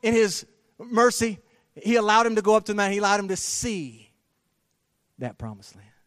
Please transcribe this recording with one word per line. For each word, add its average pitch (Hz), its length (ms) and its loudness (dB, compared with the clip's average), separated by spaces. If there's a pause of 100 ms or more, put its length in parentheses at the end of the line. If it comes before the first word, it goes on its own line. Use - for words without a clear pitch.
in 226 120 0
his 214 320 0 (340)
mercy, 226 600 0 (340)
he 233 220 -2
allowed 220 300 4
him 226 100 -2
to 214 60 0
go 214 140 4
up 208 100 2
to 214 60 -6
the 202 60 -2
mountain. 202 160 0
He 202 60 -2
allowed 202 200 2
him 196 80 -6
to 190 100 -4
see 147 760 -8 (1040)
that 123 200 -10
promised 107 380 -16
land. 98 120 -20 (200)